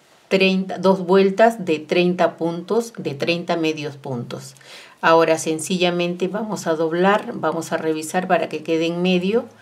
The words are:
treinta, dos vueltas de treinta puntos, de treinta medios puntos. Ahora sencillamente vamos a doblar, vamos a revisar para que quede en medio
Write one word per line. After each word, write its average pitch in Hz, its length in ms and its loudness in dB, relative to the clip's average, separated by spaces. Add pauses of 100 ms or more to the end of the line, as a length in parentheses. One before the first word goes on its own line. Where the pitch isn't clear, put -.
(300)
treinta, 190 480 2
dos 180 280 2
vueltas 196 600 4
de 156 140 0
treinta 175 580 2
puntos, 175 600 -2
de 151 160 -6
treinta 170 440 -2
medios 156 400 -4
puntos. - 580 -10 (460)
Ahora 165 360 4
sencillamente 175 880 -2
vamos 202 400 -6
a 165 80 0
doblar, 190 580 0
vamos 160 380 -4
a 165 60 0
revisar 160 500 -4
para 170 200 0
que 156 160 -10
quede 165 220 0
en 170 160 -2
medio 185 440 0 (160)